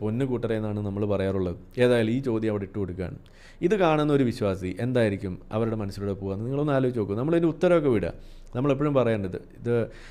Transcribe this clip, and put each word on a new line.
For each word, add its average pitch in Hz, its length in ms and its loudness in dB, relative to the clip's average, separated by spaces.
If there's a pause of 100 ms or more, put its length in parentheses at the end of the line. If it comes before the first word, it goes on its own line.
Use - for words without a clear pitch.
പൊന്നു 110 300 -2
കൂട്ടരെ 113 280 -2
എന്നാണ് 104 280 -4
നമ്മൾ 101 140 -2 (120)
പറയാറുള്ളത്. 95 420 0 (280)
ഏതായാലും 117 320 4
ഈ 135 120 0
ചോദ്യം 110 260 0
അവിടെ 98 140 -4
ഇട്ട് 110 140 -8
കൊടുക്കുകയാണ്. 90 360 -6 (480)
ഇത് 185 80 4 (120)
കാണുന്ന 151 320 4
ഒരു 135 120 6
വിശ്വാസി 95 400 -2 (140)
എന്തായിരിക്കും 101 500 0 (220)
അവരുടെ 113 240 0
മനസ്സിലൂടെ 98 400 -4
പോവുക 98 140 -4
എന്ന് 107 120 -6
നിങ്ങളൊന്ന് 143 300 0
ആലോചിച്ച് 127 260 2
നോക്കൂ. 95 180 -2
നമ്മളതിന് 165 340 2
ഉത്തരവൊക്കെ 170 420 4
വിടുക. 87 160 0 (440)
നമ്മളെപ്പോഴും 139 420 2
പറയേണ്ടത് 110 380 0 (220)
ഇത് 120 160 0 (360)